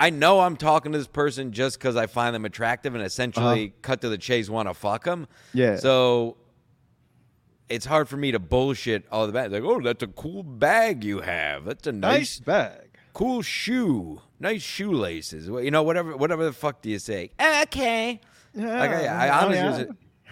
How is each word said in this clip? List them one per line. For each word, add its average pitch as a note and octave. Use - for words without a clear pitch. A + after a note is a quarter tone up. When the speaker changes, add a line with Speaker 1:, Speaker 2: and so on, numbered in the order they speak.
Speaker 1:
I E3
know E3
I'm F3+
talking D3+
to D3+
this C3+
person C3+
just B2
'cause B2+
I A2+
find A#2+
them G#2+
attractive A#2
and A2+
essentially A#2
Speaker 2:
Uh-huh. -
Speaker 1:
cut C3
to A#2+
the G#2+
chase, A2+
wanna G#2+
fuck G#2+
'em. E3+
Speaker 2:
Yeah. A#2+
Speaker 1:
So B2
it's A#2
hard D3+
for C#3
me C#3+
to A2+
bullshit A#2+
all A2
the G#2
bags. A#2
Like, G#2+
"Oh, A3
that's A#2+
a A#2
cool E3+
bag D3+
you G2+
have. D#2
That's A#2+
a C#3+
Speaker 2:
Nice G#2+
Speaker 1:
nice, C#4+
Speaker 2:
bag. C3+
Speaker 1:
cool A#3+
shoe. C#3+
Nice G3
shoelaces." F2
Wha-, B2
you C3
know, D#3
whatever, E3
whatever D#3+
the D#3
fuck D3
do A2
you G#2
say? F#2+
"Okay." B3+
Speaker 2:
Yeah, A3+
Speaker 1:
Like, C#3+
I, -
I -
Speaker 2:
yeah, C#3+
Speaker 1:
honestly G3
Speaker 2:
yeah. F#3
Speaker 1:
was -
a, D#3+